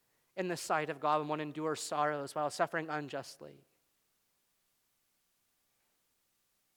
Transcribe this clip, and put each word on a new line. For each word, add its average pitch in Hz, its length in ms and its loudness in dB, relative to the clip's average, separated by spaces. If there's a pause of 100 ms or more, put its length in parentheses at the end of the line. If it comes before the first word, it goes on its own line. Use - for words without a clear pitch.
(360)
in 185 120 0
the 170 80 0
sight 156 340 2
of 143 80 -4
God 151 220 4
when 147 80 -2
one 151 120 0
endures 151 400 -2
sorrows 147 540 0
while 147 160 2
suffering 160 380 0
unjustly." 143 800 -8 (3000)